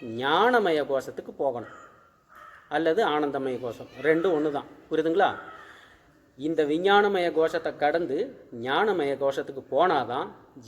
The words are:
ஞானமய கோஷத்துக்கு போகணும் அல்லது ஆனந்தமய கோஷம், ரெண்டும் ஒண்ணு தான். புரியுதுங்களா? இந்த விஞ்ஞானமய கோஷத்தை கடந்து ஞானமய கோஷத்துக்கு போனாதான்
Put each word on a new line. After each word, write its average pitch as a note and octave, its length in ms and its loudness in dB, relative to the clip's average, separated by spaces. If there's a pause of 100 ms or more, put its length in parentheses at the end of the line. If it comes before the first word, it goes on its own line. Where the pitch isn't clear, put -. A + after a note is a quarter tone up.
ஞானமய D#3 840 2
கோஷத்துக்கு C3 520 -4
போகணும் A#2+ 320 -4 (1000)
அல்லது E3 400 2
ஆனந்தமய C#3 520 -2
கோஷம், A#2+ 260 -10 (160)
ரெண்டும் E3 320 4
ஒண்ணு D3+ 160 0
தான். C#3 140 -4 (260)
புரியுதுங்களா? D#3+ 440 2 (1040)
இந்த D#3 260 -2
விஞ்ஞானமய F#3+ 680 2
கோஷத்தை D#3+ 440 0
கடந்து D3 400 0 (460)
ஞானமய D3+ 500 0 (100)
கோஷத்துக்கு C3+ 480 -4
போனாதான் C#3+ 580 0 (400)